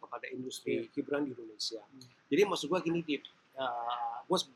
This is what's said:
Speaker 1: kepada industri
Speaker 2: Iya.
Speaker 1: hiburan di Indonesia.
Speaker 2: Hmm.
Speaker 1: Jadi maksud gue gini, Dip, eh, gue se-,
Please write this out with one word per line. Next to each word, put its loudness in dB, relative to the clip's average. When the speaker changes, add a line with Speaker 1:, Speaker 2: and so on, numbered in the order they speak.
Speaker 1:
kepada -10
industri -2
Speaker 2:
Iya. -4
Speaker 1:
hiburan 0
di -6
Indonesia. -6
Speaker 2:
Hmm. -20
Speaker 1:
Jadi 8
maksud 0
gue 4
gini, 0
Dip, 0
eh, -4
gue 4
se-, -4